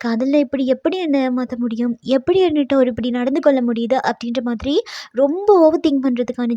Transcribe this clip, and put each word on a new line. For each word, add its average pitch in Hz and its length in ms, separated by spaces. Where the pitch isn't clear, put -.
காதல்ல 247 300
இப்படி 269 320
எப்படி 302 320
என்னை 277 300
ஏமாத்த 247 280
முடியும்? 233 460
எப்படி 330 420
என்கிட்ட 294 300
ஒரு 262 140
இப்படி 240 220
நடந்து 247 300
கொள்ள 277 200
முடியுது?" 233 420
அப்படின்ற 240 400
மாதிரி 247 400
ரொம்ப 349 500
ஓவர் 311 280
திங்க் 277 140
பண்றதுக்கான 247 540